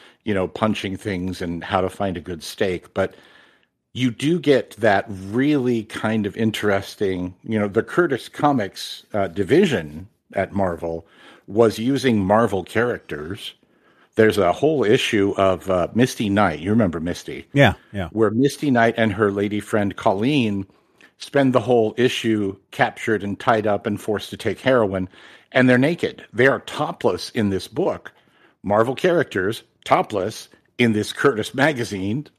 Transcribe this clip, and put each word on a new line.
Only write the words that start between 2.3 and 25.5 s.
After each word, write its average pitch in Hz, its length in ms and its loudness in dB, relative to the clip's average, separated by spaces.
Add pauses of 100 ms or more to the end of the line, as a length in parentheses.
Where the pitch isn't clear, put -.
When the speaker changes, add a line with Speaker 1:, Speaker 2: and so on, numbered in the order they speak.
Speaker 1:
steak. - 500 -6
But 95 220 -2 (800)
you 123 180 -2
do 156 300 -2
get 135 300 2
that 101 360 2
really 120 760 0
kind 110 420 -2
of 95 100 -6
interesting, 98 960 -2 (100)
you 110 140 -2
know, 104 120 0
the 104 140 0
Curtis 156 440 -2
Comics, - 840 -2
uh, 98 160 0
division 98 800 0 (240)
at 92 180 -4
Marvel 85 540 -4 (420)
was 110 320 4
using 123 460 2
Marvel 104 400 2
characters. 101 880 -6 (600)
There's 107 220 4
a 87 140 4
whole 143 320 0
issue 101 540 2
of, 95 320 2
uh, 90 260 0
Misty 123 340 0
Knight. 98 300 2
You 90 120 -2
remember 107 280 2
Misty? - 540 -8
Speaker 2:
Yeah, 131 220 4 (180)
yeah. 95 180 -6
Speaker 1:
Where 104 200 2
Misty 139 380 0
Knight 117 280 4
and 110 160 0
her 104 180 2
lady 101 300 -2
friend 101 340 -2
Colleen 107 680 0 (520)
spend 135 360 0
the 123 80 4
whole 113 340 2
issue 110 600 0 (140)
captured 110 520 -2
and 101 160 -6
tied 110 260 2
up 101 200 0
and 104 160 -4
forced 101 300 -4
to 107 60 -12
take 98 220 -6
heroin, 98 480 2 (460)